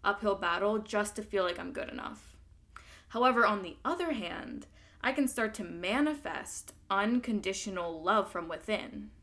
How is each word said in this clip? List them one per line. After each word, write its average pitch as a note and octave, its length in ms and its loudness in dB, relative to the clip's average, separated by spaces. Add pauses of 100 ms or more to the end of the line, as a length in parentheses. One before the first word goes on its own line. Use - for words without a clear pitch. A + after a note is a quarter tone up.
uphill G3+ 300 2
battle F#3+ 440 2
just G#3+ 380 -2
to G#3+ 60 -6
feel G3 220 0
like F3 140 0
I'm F3 140 -8
good - 160 -6
enough. - 480 -10 (720)
However, A#3+ 380 6
on G3+ 160 4
the E3+ 220 -10
other E4 280 0
hand, F3+ 540 -6 (340)
I C4 120 2
can C4+ 160 4
start A3 260 0
to G3+ 100 -6
manifest F#3+ 1080 -2 (160)
unconditional F#3+ 1120 0
love G3 280 4
from E3+ 180 -4
within. G#3 640 -6 (120)